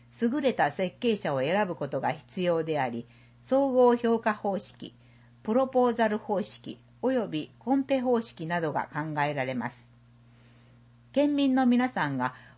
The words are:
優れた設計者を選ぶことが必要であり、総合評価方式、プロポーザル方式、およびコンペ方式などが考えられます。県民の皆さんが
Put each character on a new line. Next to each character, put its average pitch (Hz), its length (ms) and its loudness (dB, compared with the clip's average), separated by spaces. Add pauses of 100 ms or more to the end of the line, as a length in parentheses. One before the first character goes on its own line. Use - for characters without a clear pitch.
(220)
優 240 200 0
れ 254 120 2
た 156 160 2
設 180 300 -4
計 233 160 0
者 160 180 -4
を 135 60 0
選 185 260 0
ぶ 175 100 -6
こ 143 120 -6
と 135 140 -4
が 123 100 0
必 - 300 -10
要 165 240 0
で 151 160 -2
あ 127 80 -2
り、 117 180 -8 (320)
総 269 320 0
合 247 240 6
評 226 240 0
価 220 140 -2
方 196 260 -4
式、 - 340 -16 (500)
プ 214 100 -2
ロ 262 140 2
ポ 247 200 2
ー 233 60 0
ザ 226 160 2
ル 208 80 0
方 208 240 -4
式、 - 360 -12 (240)
お 262 120 0
よ 220 160 -2
び 151 300 -6
コ 240 140 -2
ン 277 120 2
ペ 262 160 2
方 247 200 2
式 170 260 -10
な 175 120 0
ど 151 140 -2
が - 200 -2
考 151 280 -4
え 147 120 0
ら 135 120 -2
れ 131 80 -4
ま 120 180 -4
す。 - 160 -20 (1300)
県 294 240 2
民 269 180 2
の 262 100 4
皆 247 220 4
さ 170 220 -2
ん 135 80 -4
が 127 160 -2 (240)